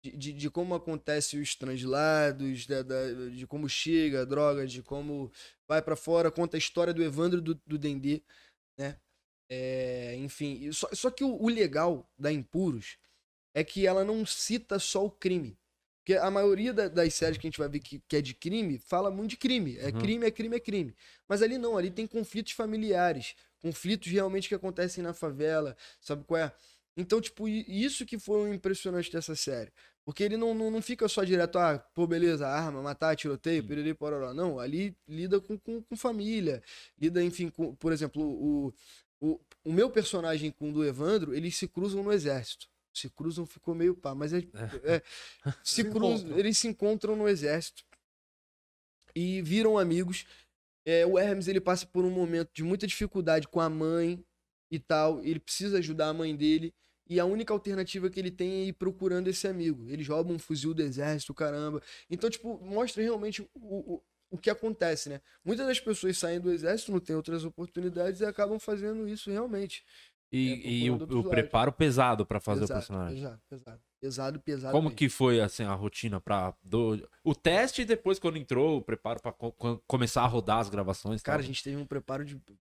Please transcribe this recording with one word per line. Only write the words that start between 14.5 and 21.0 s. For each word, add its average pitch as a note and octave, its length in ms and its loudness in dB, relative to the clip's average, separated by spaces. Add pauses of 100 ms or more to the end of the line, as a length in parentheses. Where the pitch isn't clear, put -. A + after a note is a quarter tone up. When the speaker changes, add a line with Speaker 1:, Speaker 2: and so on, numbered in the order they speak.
Speaker 1:
só F#3+ 260 0
o G#3 60 0
crime. E3+ 480 -2 (460)
Porque F#3+ 120 4
a F#3 140 4
maioria G3+ 420 4
da, G#3 160 2
das E3 260 4
séries D#3+ 220 0
que - 100 -8
a D#3+ 40 -2
gente - 80 -12
vai D3 100 -2
ver C#3+ 120 -4
que, C#3+ 260 -16
que D3+ 100 0
é D3 60 4
de B2+ 100 -6
crime, F3 460 -2
fala F#3 320 0
muito G3+ 200 -4
de - 60 -8
crime. G#3+ 420 0
É C3 80 -6
Speaker 2:
Uhum. A2+ 120 -2
Speaker 1:
crime, A3+ 280 2
é A3 40 6
crime, A3+ 260 -4
é A#3+ 40 0
crime. F#3+ 340 -2 (340)